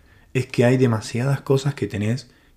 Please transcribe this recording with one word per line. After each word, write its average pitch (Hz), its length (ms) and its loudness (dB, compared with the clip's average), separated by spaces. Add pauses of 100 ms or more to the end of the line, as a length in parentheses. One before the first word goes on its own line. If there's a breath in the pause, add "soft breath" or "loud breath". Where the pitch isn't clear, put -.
(340 soft breath)
es 127 140 -2
que - 180 2
hay 127 100 6
demasiadas 123 640 0
cosas 139 360 0
que - 120 -4
tenés 107 420 -4 (280 soft breath)